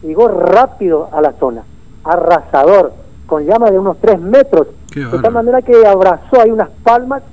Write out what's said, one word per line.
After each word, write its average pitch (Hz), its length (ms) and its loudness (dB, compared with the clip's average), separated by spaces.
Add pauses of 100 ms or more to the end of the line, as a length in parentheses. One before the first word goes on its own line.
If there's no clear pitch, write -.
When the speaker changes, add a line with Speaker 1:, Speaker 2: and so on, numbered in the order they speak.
Speaker 1:
Llegó 165 280 0
rápido 180 800 -2
a 151 100 -4
la 147 120 0
zona, 117 300 -6 (500)
arrasador, 170 800 0 (340)
con 151 180 -4
llama 220 240 0
de 190 100 0
unos 190 220 -4
tres 202 180 0
metros, 196 480 0 (240)
Speaker 2:
Qué 143 100 -12
Speaker 1:
de 135 40 -10
tal 120 160 -6
Speaker 2:
bárbaro. 233 140 -2
Speaker 1:
manera 240 260 -2
que 240 240 4
abrazó 190 560 2
ahí 226 100 4
unas 220 180 -4 (140)
palmas 254 380 0 (120)